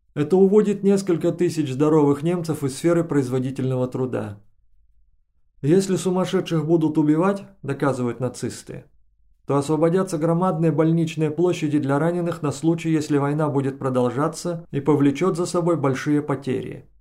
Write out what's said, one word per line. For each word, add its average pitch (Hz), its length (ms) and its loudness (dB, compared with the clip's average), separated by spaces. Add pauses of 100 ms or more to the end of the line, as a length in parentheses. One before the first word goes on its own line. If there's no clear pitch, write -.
(140)
Это 151 220 0
уводит 196 480 4
несколько 190 480 2
тысяч 160 400 -2
здоровых 143 500 4
немцев 165 400 -2
из 135 140 -4
сферы 170 260 2
производительного 131 880 -2
труда. 117 520 -6 (1200)
Если 185 340 2
сумасшедших 180 680 -2
будут 156 320 2
убивать, 160 480 2 (180)
доказывают 127 580 -2
нацисты, - 640 -8 (640)
то 139 100 0
освободятся 165 600 0
громадные 165 540 0
больничные 160 640 0
площади 151 480 0
для 139 180 0
раненых 170 420 -2
на 143 120 -2
случай, 165 380 -2
если 151 280 0
война 147 300 0
будет 135 320 -2
продолжаться 135 880 -2
и 139 100 -6
повлечет 143 560 2
за 175 80 -2
собой 170 320 0
большие 147 460 0
потери. 135 680 -6 (120)